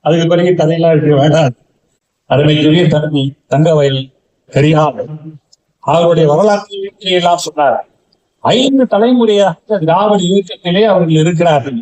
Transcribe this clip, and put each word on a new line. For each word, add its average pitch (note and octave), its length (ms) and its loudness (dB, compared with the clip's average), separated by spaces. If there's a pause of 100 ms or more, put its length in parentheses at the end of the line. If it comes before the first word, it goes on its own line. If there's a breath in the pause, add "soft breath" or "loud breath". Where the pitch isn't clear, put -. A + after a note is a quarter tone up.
அதுக்கு E3 260 0
பிறகு F3 200 2 (100)
கதையெல்லாம் E3 340 0
இருக்க D3 260 2
வேண்டாம். D3+ 360 0 (760)
அருமைக்குரிய D3+ 580 2
தம்பி D3+ 340 -2 (300)
தங்கவயல் C#3+ 480 0 (500)
கரிகாலன் D3+ 680 0 (680)
அவருடைய D#3+ 460 2
வரலாற்றை G3 880 -4
எல்லாம் E3+ 260 0
சொன்னார். C#3+ 320 -2 (680)
ஐந்து C4 420 0
தலைமுறையாக G#3+ 960 0
திராவிட F#3+ 460 0
இயக்கத்திலே F#3+ 540 -2 (100)
அவர்கள் E3 300 0
இருக்கிறார்கள். D3+ 600 -2